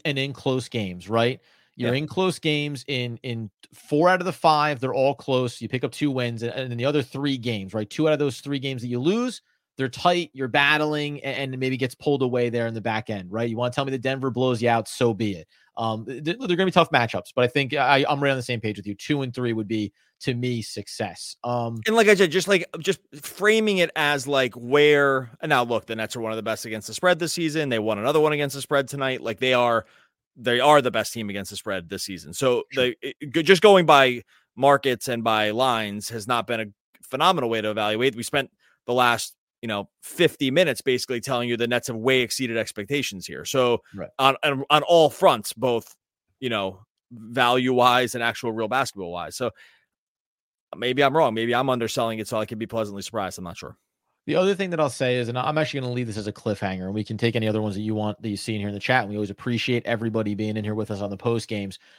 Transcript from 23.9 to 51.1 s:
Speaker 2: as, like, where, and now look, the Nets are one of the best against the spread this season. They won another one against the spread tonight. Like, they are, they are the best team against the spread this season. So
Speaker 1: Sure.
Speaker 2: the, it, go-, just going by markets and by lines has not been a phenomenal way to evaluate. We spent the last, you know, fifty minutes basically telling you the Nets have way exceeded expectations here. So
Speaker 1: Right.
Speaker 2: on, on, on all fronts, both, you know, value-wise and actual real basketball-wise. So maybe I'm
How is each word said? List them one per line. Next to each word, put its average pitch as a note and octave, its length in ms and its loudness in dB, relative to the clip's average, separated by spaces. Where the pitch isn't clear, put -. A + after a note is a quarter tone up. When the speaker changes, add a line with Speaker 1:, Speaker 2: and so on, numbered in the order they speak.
Speaker 2:
as, D3 320 0
like, C3+ 280 2
where, C3+ 840 4
and D#3+ 100 -8
now C3 140 4
look, A#2+ 220 -2
the A2+ 100 -6
Nets A2 220 -6
are A#2+ 40 -6
one A2 120 -4
of - 20 -4
the A2 80 -6
best A2 220 -4
against A2 220 -8
the A2+ 60 -12
spread F3+ 240 2
this D#3+ 140 -4
season. D#3 380 -2
They A#2 100 0
won G#2+ 180 0
another C#3 220 0
one D3+ 140 4
against C#3+ 220 -2
the C3+ 60 -10
spread C#3 280 0
tonight. C3 320 -4
Like, A2 180 -6
they B2+ 140 2
are, A#2+ 320 4
they A#2+ 240 0
are D3 200 8
the A#2+ 100 0
best G#2+ 200 -2
team G#2+ 180 -8
against G2 220 -8
the G2+ 60 -12
spread F#2 320 -8
this G2 140 -8
season. E2+ 300 -12
So B2 380 0
Speaker 1:
Sure. C3 140 0
Speaker 2:
the, B2+ 160 -2
it, C#3 320 -10
go-, E3 80 2
just E3 200 6
going G3 240 10
by C3 380 8
markets C3+ 540 4
and A#2 160 -2
by G#2+ 260 2
lines A2 560 0
has A2+ 180 -10
not A#2 220 0
been A#2 140 -2
a A2 40 -6
phenomenal D3 480 0
way A2+ 100 0
to G#2+ 100 -2
evaluate. G#2+ 460 0
We A#2 80 -10
spent C#3 260 -4
the B2 80 -2
last, A#2+ 420 2
you A#2 60 -8
know, G2+ 220 -4
fifty - 480 0
minutes D3 300 2
basically B2+ 400 -2
telling A#2+ 300 -2
you A#2+ 80 0
the A#2 100 0
Nets A#2+ 200 0
have A#2 100 -6
way B2+ 240 2
exceeded A#2+ 340 -4
expectations G#2+ 720 -6
here. - 160 -12
So B2 380 0
Speaker 1:
Right. F#2+ 160 -12
Speaker 2:
on, C3+ 220 2
on, C#3 280 -2
on D3 140 6
all E3 260 6
fronts, C3+ 420 2
both, A#2 420 -2
you B2 100 -4
know, G2 360 -4
value-wise B2 1040 2
and A#2 80 -4
actual A#2 300 -4
real A2 160 -4
basketball-wise. F2+ 640 -4
So A#2+ 160 -4
maybe B2+ 260 0
I'm C3+ 120 2